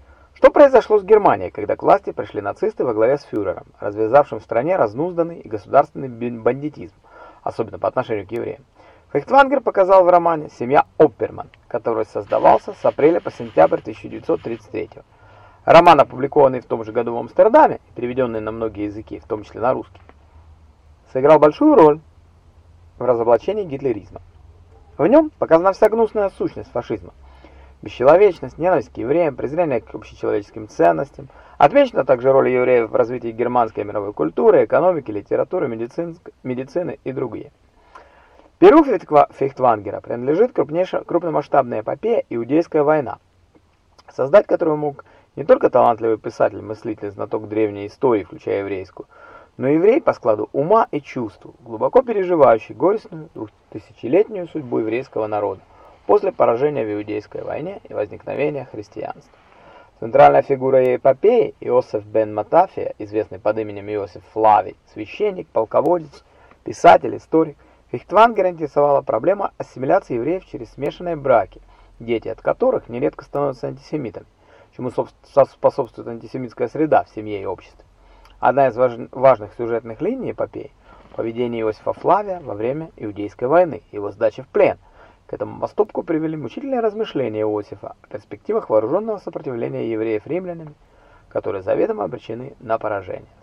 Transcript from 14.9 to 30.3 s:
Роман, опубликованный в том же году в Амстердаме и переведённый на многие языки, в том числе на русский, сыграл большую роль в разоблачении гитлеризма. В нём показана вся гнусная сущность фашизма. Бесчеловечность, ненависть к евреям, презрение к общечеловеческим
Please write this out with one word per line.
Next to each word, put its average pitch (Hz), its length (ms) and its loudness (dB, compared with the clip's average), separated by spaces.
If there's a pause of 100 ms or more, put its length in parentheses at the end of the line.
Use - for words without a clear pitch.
Роман, 165 360 8
опубликованный 131 600 2
в 117 60 -12
том 117 180 -6
же 110 80 -10
году 117 240 -4
в - 20 -6
Амстердаме 208 640 4 (100)
и - 60 -20
переведённый 123 440 -4
на 107 120 -6
многие 110 340 -6
языки, 104 340 -12
в - 80 -20
том 107 160 -6
числе 104 180 -16
на 127 120 0
русский, - 260 -10 (1120)
сыграл 143 280 6
большую 156 340 6
роль 156 280 4 (960)
в 127 40 -8
разоблачении 120 600 0
гитлеризма. 135 580 -8 (760)
В 143 100 2
нём 311 320 4
показана 170 340 2
вся 214 160 2
гнусная 214 400 -2
сущность - 420 -10
фашизма. 101 420 -8 (680)
Бесчеловечность, 147 800 2
ненависть 156 340 -2
к - 40 -16
евреям, 139 380 -2
презрение 135 460 -4
к - 120 -16
общечеловеческим 107 760 -8